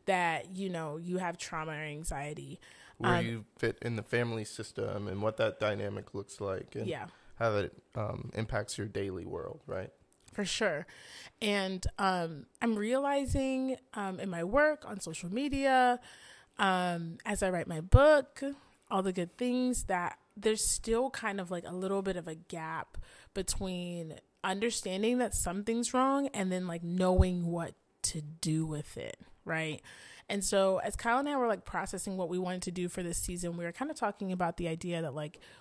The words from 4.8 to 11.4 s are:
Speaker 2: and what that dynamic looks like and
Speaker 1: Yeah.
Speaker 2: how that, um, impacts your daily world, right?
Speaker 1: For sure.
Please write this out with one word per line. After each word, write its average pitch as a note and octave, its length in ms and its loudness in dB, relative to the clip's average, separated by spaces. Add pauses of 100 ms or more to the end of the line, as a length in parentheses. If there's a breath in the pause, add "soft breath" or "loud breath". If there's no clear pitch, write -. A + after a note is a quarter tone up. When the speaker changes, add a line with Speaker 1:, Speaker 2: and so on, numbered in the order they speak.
Speaker 2:
and G2 120 -4
what G#2+ 160 0
that A2 220 2
dynamic G#2 560 -2
looks - 260 -10
like F#2+ 340 -4
and A2 120 -4
Speaker 1:
Yeah. D3 200 -6 (280 loud breath)
Speaker 2:
how A#2 160 2
that, G2+ 220 0 (200)
um, - 400 -4
impacts G#2+ 460 -4
your G#2 80 -4
daily F#2+ 380 -4
world, F2+ 420 -8
right? F#2+ 240 -6 (420)
Speaker 1:
For G3+ 120 -4
sure. E3+ 420 -2 (540 loud breath)